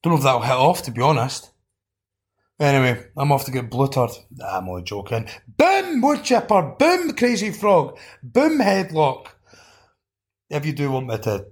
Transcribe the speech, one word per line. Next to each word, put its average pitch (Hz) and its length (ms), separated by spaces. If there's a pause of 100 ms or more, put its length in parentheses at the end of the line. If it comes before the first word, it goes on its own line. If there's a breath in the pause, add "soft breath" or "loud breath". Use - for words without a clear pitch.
Don't 170 100
know 156 40
if 135 60
that'll 131 180
hit 123 100
off, 139 320
to 127 80
be 117 100
honest. 135 500 (1080)
Anyway, 135 460 (100)
I'm 143 160
off 135 140
to 131 60
get 123 180
bluttered. 127 400 (220)
Nah, - 260
I'm 92 120
only 90 140
joking. 104 460 (280 loud breath)
Boom, 359 440
wood 285 220
chipper. 214 560
Boom, 339 360
crazy 220 360
frog. 180 460 (260 loud breath)
Boom, 285 360
headlock. 185 680 (1200 soft breath)
If 147 160
you 151 80
do 139 180
want 131 160
me 113 120
to 104 320